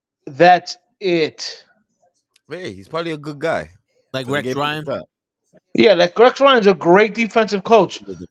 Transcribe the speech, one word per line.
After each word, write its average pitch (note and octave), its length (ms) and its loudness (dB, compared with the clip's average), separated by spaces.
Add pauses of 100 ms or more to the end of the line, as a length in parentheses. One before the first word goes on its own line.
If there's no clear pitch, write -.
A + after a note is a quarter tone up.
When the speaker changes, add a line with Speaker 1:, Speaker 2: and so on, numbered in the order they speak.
(260)
Speaker 1:
That's E3+ 520 2 (220)
it. E3+ 640 -6 (840)
Speaker 2:
Hey, D#3+ 240 -14
he's F#2+ 160 -20
probably E3 220 -8
a D#3 80 -8
good D3 220 -14
guy. G#2+ 300 -6 (420)
Speaker 3:
Like C3 140 -8
Speaker 2:
So B2 60 -10
they - 40 -4
Speaker 3:
Rex C#3 80 -6
Speaker 2:
gave B2+ 120 -6
him - 20 -8
a C#3+ 60 -4
Speaker 3:
Ryan? D3+ 200 -8
Speaker 2:
shot. A#2+ 180 -8 (720)
Speaker 1:
Yeah, G#3 200 6
like, F3 220 -2
Rex A#3 240 4
Ryan's B3+ 280 4
a G3 60 4
great F#3 400 2
defensive G#3+ 500 -4
coach. G#3+ 340 2
Speaker 2:
He's G2 100 -20
a - 40 -14
Speaker 1:
He's E2+ 180 -16